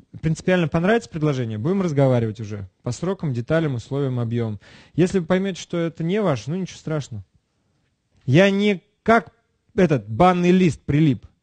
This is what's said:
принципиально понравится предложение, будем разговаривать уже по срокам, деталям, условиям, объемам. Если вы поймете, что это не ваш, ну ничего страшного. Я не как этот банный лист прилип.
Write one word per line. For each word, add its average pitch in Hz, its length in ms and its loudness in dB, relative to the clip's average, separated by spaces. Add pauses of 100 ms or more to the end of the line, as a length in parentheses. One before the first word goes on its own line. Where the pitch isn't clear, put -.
(200)
принципиально 165 480 0
понравится 208 400 0
предложение, 127 500 -4
будем 185 240 -2
разговаривать 127 580 0
уже 101 280 -10 (140)
по 123 80 -6
срокам, 170 420 -6
деталям, 143 420 -2
условиям, 131 440 -4
объемам. 113 420 -4 (340)
Если 185 240 0
вы 165 80 -2
поймете, 185 340 -2
что - 180 -8
это 165 260 -4
не 190 160 -2
ваш, 156 260 -2
ну 156 100 -6
ничего 190 220 -8
страшного. 135 460 -8 (1000)
Я 180 260 4
не 202 320 0 (200)
как 226 300 2 (420)
этот 143 340 2
банный 175 420 4
лист 185 320 4
прилип. 143 440 2 (160)